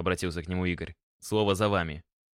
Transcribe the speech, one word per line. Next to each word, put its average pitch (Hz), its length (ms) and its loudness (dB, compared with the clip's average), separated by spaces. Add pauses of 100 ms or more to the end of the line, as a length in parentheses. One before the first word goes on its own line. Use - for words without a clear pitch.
обратился 87 420 0
к 80 60 -10
нему 92 160 0
Игорь, 85 300 -4 (240)
«слово 104 360 2
за 104 140 2
вами». 82 340 -2 (300)